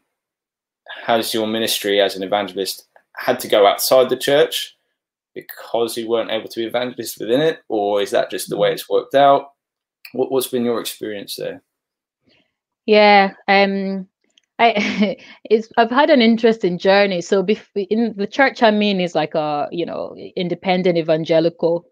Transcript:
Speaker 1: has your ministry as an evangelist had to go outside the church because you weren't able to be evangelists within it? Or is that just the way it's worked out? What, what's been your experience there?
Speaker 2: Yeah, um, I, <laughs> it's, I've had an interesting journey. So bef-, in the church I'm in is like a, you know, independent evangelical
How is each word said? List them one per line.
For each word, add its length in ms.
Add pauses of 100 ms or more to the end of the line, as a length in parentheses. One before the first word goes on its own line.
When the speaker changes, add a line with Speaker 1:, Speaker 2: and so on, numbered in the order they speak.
(1040)
Speaker 1:
has 300
your 140
ministry 540
as 140
an 80
evangelist 640 (300)
had 220
to 80
go 180
outside 440
the 80
church 580 (580)
because 640
you 100
weren't 240
able 160
to 120
be 60
evangelists 540
within 220
it? 260
Or 340
is 100
that 180
just 200
the 80
way 140
it's 180
worked 260
out? 360 (640)
What, 180
what's 160
been 160
your 160
experience 560
there? 260 (1200)
Speaker 2:
Yeah, 480 (140)
um, 600 (520)
I, 580 (140)
<laughs> 120
it's, 320
I've 140
had 200
an 120
interesting 560
journey. 420
So 240
bef-, 460
in 260
the 120
church 360
I'm 180
in 200
is 140
like 200
a, 360
you 140
know, 300 (220)
independent 600
evangelical 960